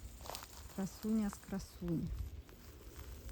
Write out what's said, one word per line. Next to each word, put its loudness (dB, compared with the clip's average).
красуня 4
з 0
красунь. 2